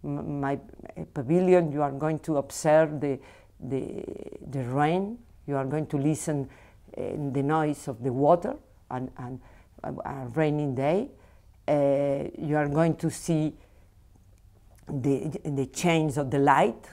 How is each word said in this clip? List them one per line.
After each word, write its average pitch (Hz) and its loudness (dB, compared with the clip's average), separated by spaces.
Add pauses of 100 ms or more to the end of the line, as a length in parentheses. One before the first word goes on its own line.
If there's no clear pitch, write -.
M-, 143 -6
my, 139 -2
uh, - -12 (100)
pavilion, 175 4
you 147 -2
are 143 0
going 151 -2
to 156 -2
observe 151 4
the, 139 -2 (400)
the, - -6 (460)
the 131 -4
rain, 165 0 (300)
you 143 -2
are 135 0
going 151 -4
to 151 -4
listen, 143 0 (480)
uh, - -8 (300)
the 139 0
noise 151 0
of 117 -8
the 131 0
water 156 4 (340)
on, 127 -6
on 127 -10 (440)
a, - -6 (180)
a 135 -8
rainy 147 2
day. 147 0 (580)
Uh, 143 2
you 151 -2
are 147 2
going 156 2
to 165 -2
see 156 -2 (1300)
the, 139 -2
the 139 -2
change 156 2
of 143 -2
the 139 2
light 143 4